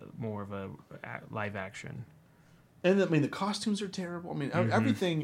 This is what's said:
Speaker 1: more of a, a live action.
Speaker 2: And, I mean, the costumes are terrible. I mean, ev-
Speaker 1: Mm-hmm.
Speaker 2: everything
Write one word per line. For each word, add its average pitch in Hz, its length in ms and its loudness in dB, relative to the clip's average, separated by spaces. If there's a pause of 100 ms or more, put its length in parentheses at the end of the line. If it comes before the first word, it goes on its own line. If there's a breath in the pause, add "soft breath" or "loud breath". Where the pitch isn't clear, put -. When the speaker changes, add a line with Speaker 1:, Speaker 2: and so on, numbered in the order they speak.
(180)
Speaker 1:
more 110 240 -4
of 101 100 -10
a, 98 160 -6 (360)
a 117 160 -6 (100)
live 104 260 -2
action. 98 480 -8 (800 soft breath)
Speaker 2:
And, 196 180 8
I 185 60 6
mean, 156 160 6
the 131 60 2
costumes 202 520 -2
are 202 80 -4
terrible. 175 420 -6
I 156 40 -6
mean, 143 180 -2
ev- 160 140 4
Speaker 1:
Mm-hmm. 113 60 2
Speaker 2:
everything 185 520 2